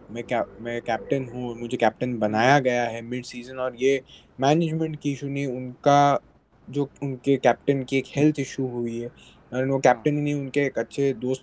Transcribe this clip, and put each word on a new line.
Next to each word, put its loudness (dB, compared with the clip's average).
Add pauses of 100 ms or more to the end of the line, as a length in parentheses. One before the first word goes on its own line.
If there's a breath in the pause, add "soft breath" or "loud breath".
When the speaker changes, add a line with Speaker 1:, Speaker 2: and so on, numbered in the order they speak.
(100)
Speaker 1:
"मैं -8
क्या, -2 (140)
मैं -6
कैप्टन -2
हूँ, -8
मुझे -6
कैप्टन 0
Speaker 2:
हम्म। -4
Speaker 1:
बनाया 4
गया 0
है -6
मिड -8
सीजन", -14
और -4
ये 2 (380 loud breath)
मैनेजमेंट 2
की -2
इशू -8
नहीं, -4
उनका 2 (500)
जो -2 (120)
उनके 0
कैप्टन 2
की -2
एक 0 (120)
हेल्थ 4
इशू -4
हुई -6
है, -8 (440 soft breath)
और -2
वो 0
Speaker 2:
हाँ। 0
Speaker 1:
कैप्टन 4
ही 0
नहीं, -2
उनके -2
एक 0
अच्छे 0
दोस्त -4